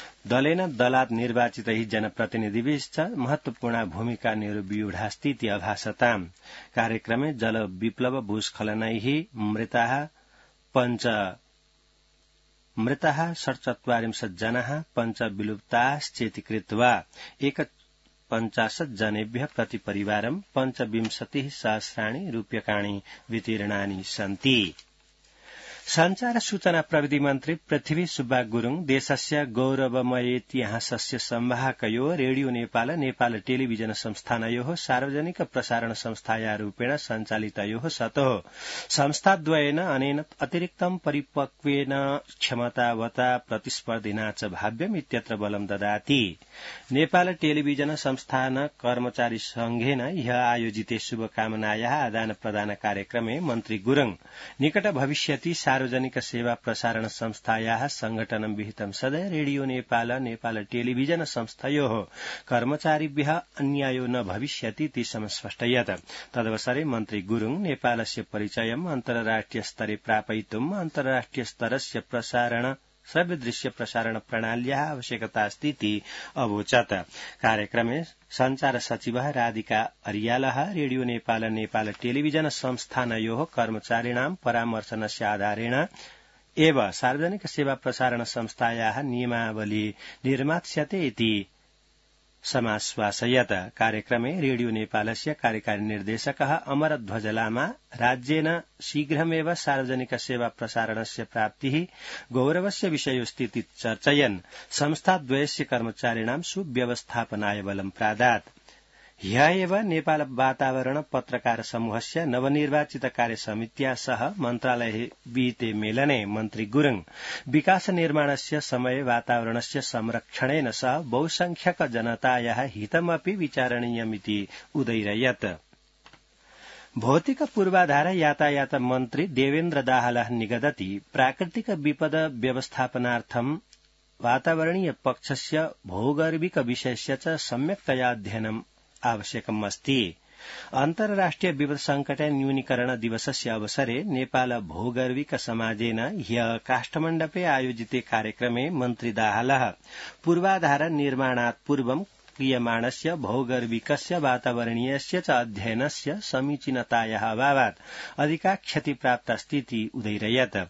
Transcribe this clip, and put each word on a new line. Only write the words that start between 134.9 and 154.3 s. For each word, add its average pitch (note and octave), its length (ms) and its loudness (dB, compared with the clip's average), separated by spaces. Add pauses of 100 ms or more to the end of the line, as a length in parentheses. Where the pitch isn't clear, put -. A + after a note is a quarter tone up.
पक्षस्य C#3+ 640 0 (180)
भौगर्भिक D#3 680 0
विषयस्य B2 580 0
च - 120 -6
सम्यक्तया C#3 840 0
अध्ययनम् A2 500 -4 (420)
आवश्यकम् A2 600 -2
अस्ति। G2+ 520 0 (580)
अन्तर्राष्ट्रिय F#3 800 2
विपद C#3+ 240 0
संकट C#3+ 460 0
न्यूनीकरण C3+ 800 2
दिवसस्य A2+ 500 -2
अवसरे A#2 540 -2
नेपाल B2+ 560 0
भौगर्भिक B2 760 -2
समाजेन A2+ 640 -2
ह्य A#2 640 0
काष्ठमण्डपे D#3+ 800 0
आयोजिते B2+ 580 0
कार्यक्रमे A#2+ 680 0
मन्त्री B2 420 -2
दाहालः A2+ 640 2 (500)
पूर्वाधार E3+ 640 4
निर्माणात् C3 800 0
पूर्वं C3+ 360 2 (340)
क्रियमाणस्य B2 800 0
भौगर्भिकस्य B2 1000 -2
वातावरणीयस्य B2+ 1040 0